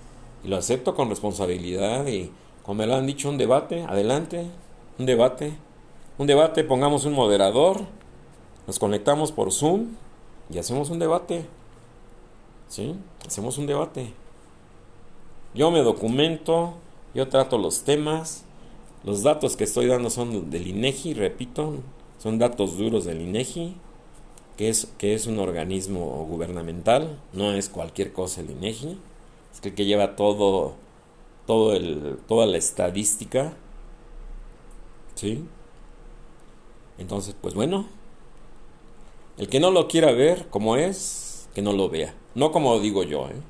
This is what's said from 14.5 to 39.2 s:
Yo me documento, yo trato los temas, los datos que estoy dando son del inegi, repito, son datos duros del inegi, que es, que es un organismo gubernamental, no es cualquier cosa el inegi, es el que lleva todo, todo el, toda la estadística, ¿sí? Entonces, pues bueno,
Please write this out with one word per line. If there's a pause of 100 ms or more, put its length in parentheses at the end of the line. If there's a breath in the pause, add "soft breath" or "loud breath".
Yo
me
documento, (400)
yo
trato
los
temas, (600 loud breath)
los
datos
que
estoy
dando
son
del
inegi,
repito, (420)
son
datos
duros
del
inegi, (800)
que
es, (100)
que
es
un
organismo
gubernamental, (120)
no
es
cualquier
cosa
el
inegi, (560)
es
el
que
lleva
todo, (720)
todo
el, (100)
toda
la
estadística, (1600)
¿sí? (1500)
Entonces,
pues
bueno, (1500)